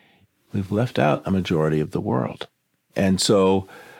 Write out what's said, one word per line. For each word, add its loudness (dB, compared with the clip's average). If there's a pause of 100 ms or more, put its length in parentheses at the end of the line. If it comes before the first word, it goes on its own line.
(520)
We've -6
left -2
out 0
a -4
majority 0
of -4
the -4
world. -6 (480)
And 2
so 2 (320)